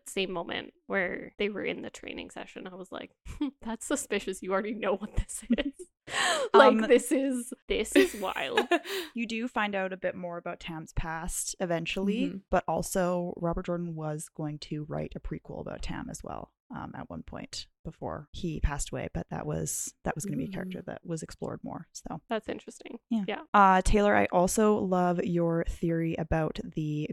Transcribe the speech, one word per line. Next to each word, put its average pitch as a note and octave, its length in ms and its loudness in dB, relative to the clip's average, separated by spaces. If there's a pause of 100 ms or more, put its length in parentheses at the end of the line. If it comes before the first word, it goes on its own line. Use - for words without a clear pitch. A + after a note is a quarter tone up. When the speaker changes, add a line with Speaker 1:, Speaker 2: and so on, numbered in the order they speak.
Speaker 1:
same F#3+ 260 -4
moment - 420 -6 (120)
where G3 520 -4
they G#3 100 -2
were G#3 160 -6
in - 180 -4
the - 80 -10
training - 400 -12
session, - 360 -14
I F#3 80 -16
was F#3 180 -16
like, - 180 -10 (160)
<laughs> - 360 -6
"That's A3+ 240 -8
suspicious. G3+ 560 -4
You F#3 100 -4
already G3 220 0
know G3+ 220 0
what - 200 -8
this - 280 -4 (140)
is." C#4+ 140 -2 (340)
<laughs> - 140 -2 (320)
Like, C4+ 200 12
Speaker 2:
Um, A3 60 4 (100)
Speaker 1:
this A#3 240 6
is, C4 400 0 (160)
this G#3 260 0
is E4 260 6
wild. - 380 -2 (320)
Speaker 3:
<laughs> F#4 240 -6
Speaker 2:
You A#3 140 -4
do A3+ 180 -4
find G#3 300 -2
out F#3+ 160 -2
a F#3+ 40 -8
bit F#3 200 -4
more F3 220 -6
about F3 200 -8
Tam's D#3+ 340 -10
past E3 680 -4
eventually, F#3+ 680 0
Speaker 3:
Mm-hmm. G3 100 -8 (120)
Speaker 2:
but F#3 160 2
also F3 680 0
Robert E3+ 300 -2
Jordan F3 280 -4
was D#3 340 -6
going D3+ 320 -8
to D3+ 280 -8
write D3+ 260 -6
a F3 60 -12
prequel - 400 -8
about - 220 -8
Tam - 280 -6
as - 140 -12
well, - 260 -10 (240)
um, - 220 -10
at - 120 -12
one - 140 -10
point - 440 -12 (180)
before D3+ 480 -8
he D#3+ 260 -4
passed D#3 320 0
away, B2+ 240 -4
but E3+ 160 -6
that - 160 -6
was, D#3 560 -4
that - 140 -2
was D3 80 -6
gonna - 120 -4
be C4 100 -2
a - 20 -6
character F#3 320 -8
Speaker 3:
Mm. - 60 -14
Speaker 2:
that - 200 -10
was E3 160 -6
explored - 400 -8
more, - 300 -10
so. - 360 -12
Speaker 1:
That's A3 200 -4
interesting. - 500 -10 (100)
Speaker 2:
Yeah. A3 200 0
Speaker 1:
Yeah. A3 140 -4 (120)
Speaker 2:
Uh, F#3+ 280 10
Taylor, G#3 340 6
I G3+ 160 8
also G#3 460 6
love F3+ 440 2
your E3+ 460 2
theory E3 500 0
about D#3+ 460 0
the D3+ 480 -4